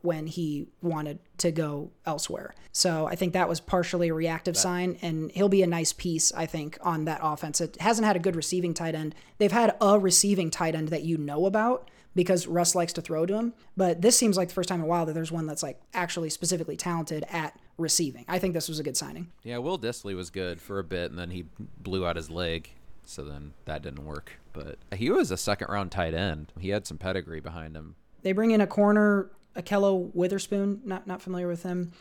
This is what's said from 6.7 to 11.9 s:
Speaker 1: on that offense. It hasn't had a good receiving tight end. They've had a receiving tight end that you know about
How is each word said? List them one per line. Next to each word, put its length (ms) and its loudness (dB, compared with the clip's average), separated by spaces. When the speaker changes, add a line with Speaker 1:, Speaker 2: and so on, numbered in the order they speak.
Speaker 1:
on 220 0
that 180 -2
offense. 380 -2
It 200 -4
hasn't 260 4
had 100 4
a 20 0
good 160 2
receiving 400 0
tight 220 -4
end. 180 -6
They've 140 4
had 280 6
a 200 8
receiving 500 4
tight 240 0
end 140 -2
that 160 -2
you 120 2
know 300 0
about 460 2